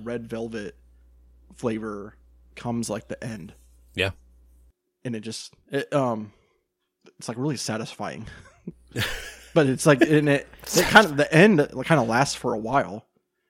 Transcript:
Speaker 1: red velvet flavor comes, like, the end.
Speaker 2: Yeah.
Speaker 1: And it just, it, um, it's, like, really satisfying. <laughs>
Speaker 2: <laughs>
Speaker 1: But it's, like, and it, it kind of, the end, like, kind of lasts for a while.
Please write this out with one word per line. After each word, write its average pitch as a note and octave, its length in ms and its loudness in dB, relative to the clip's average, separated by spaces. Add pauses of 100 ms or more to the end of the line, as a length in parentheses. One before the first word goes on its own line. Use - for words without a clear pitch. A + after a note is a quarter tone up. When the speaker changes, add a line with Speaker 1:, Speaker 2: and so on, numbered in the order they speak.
Speaker 1:
red A#2 240 -8
velvet A2+ 480 -10 (800)
flavor G#2+ 600 -8 (400)
comes, A#2 340 -6
like, G#2 180 -8
the - 160 -12
end. A2 300 -12 (400)
Speaker 2:
Yeah. G2 160 0 (920)
Speaker 1:
And A#2+ 120 -6
it G#2+ 40 -8
just, - 340 -12 (160)
it, C#3 220 -4
um, A2+ 400 -2 (840)
it's, - 100 -14
like, A2+ 100 -8
really C#3 180 -2
satisfying. G#2+ 680 -8 (400)
<laughs> - 280 -18
Speaker 2:
<laughs> A2+ 100 -6 (500)
Speaker 1:
But D3+ 140 4
it's, C3 180 -2
like, C#3+ 140 6
and D3+ 280 4
it, C#3+ 200 0 (260)
it F#3 120 2
kind G#3 200 8
of, D3 100 -4
the D3 160 0
end, F3+ 260 8 (160)
like, C3 120 -8
kind D#3 140 4
of A2+ 80 0
lasts B2 260 2
for A#2 200 -4
a A2 40 -4
while. A2 480 -2 (440)